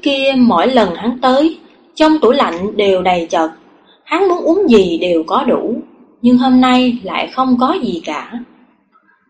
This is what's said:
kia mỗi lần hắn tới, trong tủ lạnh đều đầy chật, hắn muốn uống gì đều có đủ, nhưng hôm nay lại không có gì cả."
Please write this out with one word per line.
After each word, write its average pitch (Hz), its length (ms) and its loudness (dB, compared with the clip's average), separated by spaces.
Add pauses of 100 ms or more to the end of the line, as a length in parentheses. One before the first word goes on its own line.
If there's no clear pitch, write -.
kia 269 340 0
mỗi 214 300 2
lần 220 280 2
hắn 214 280 -6
tới, 277 360 2 (360)
trong 311 240 2
tủ 226 120 4
lạnh 196 460 -2
đều 196 260 0
đầy 180 280 0
chật, 160 200 -2 (540)
hắn 370 240 0
muốn 349 100 0
uống 339 300 0
gì 185 300 4
đều 170 280 -2
có 226 180 -2
đủ, 214 380 -4 (400)
nhưng 247 160 4
hôm 254 220 4
nay 254 420 2
lại - 300 -8
không 262 280 0
có 294 220 0
gì 180 220 -6
cả." 151 280 -10 (960)